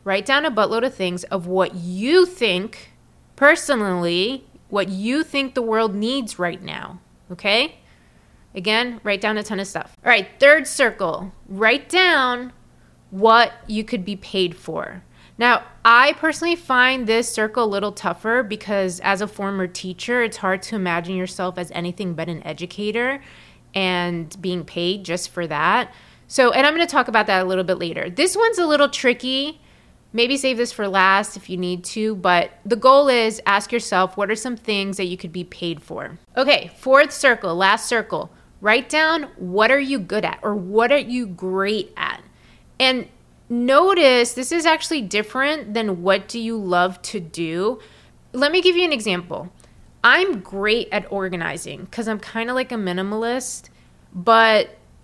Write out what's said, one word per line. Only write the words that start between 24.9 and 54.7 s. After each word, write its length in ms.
just 240
for 180
that. 460
So, 240
and 160
I'm 60
gonna 140
talk 200
about 200
that 160
a 40
little 160
bit 160
later. 300
This 260
one's 240
a 80
little 220
tricky. 720
Maybe 220
save 220
this 160
for 160
last 480
if 120
you 60
need 300
to, 300
but 360
the 100
goal 320
is 380
ask 260
yourself, 460
what 120
are 60
some 220
things 400
that 80
you 100
could 160
be 140
paid 360
for? 380
Okay, 400
fourth 380
circle, 420
last 320
circle. 420
Write 280
down 340
what 340
are 80
you 200
good 240
at 200
or 120
what 360
are 60
you 280
great 720
at? 240
And 300
notice 840
this 180
is 160
actually 340
different 720
than 300
what 240
do 120
you 180
love 440
to 180
do. 600
Let 180
me 100
give 160
you 80
an 80
example. 580
I'm 380
great 500
at 200
organizing 760
'cause 200
I'm 120
kinda 340
like 180
a 40
minimalist, 920
but 640